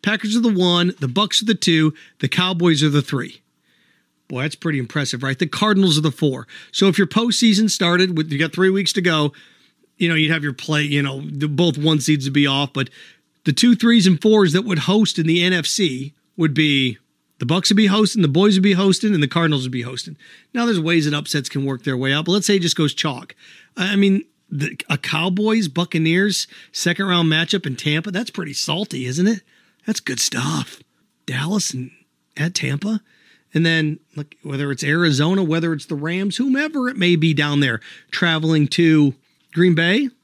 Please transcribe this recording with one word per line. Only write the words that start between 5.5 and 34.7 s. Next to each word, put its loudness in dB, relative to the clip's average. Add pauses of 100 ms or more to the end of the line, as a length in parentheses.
are 0
the 2
four. -2 (240)
So 4
if 2
your 4
postseason 2
started 0
with, -4
you -4
got -2
three 2
weeks -2
to 0
go, 0 (680)
you 0
know, 0
you'd 0
have -2
your -4
play, -2
you -2
know, -4
the, -6
both 0
one 2
seeds 0
would -4
be 2
off, -2
but -4 (540)
the 0
two, 4
threes, 4
and 4
fours 4
that 2
would -4
host 0
in 0
the 2
N 2
F -2
C -4 (240)
would 0
be 0 (400)
the -6
Bucs 0
would 4
be 4
hosting, 2
the 2
boys 4
would 2
be 4
hosting, 2
and 0
the 0
Cardinals 0
would -8
be -6
hosting. -12 (360)
Now, -2
there's 0
ways 0
that -2
upsets -4
can -4
work -6
their -2
way 0
out, -2
but 0
let's 0
say 4
it 2
just -2
goes 0
chalk. -6 (440)
I -2
mean, 2 (260)
the, -6 (120)
a -2
Cowboys-Buccaneers 0 (240)
second-round 0
matchup 0
in -6
Tampa, -2
that's -6
pretty -10
salty, -6
isn't 0
it? 0 (460)
That's -4
good -6
stuff. -4 (420)
Dallas -4
and -10 (460)
at -4
Tampa. -4 (540)
And 2
then, 0 (160)
look, -14
whether -6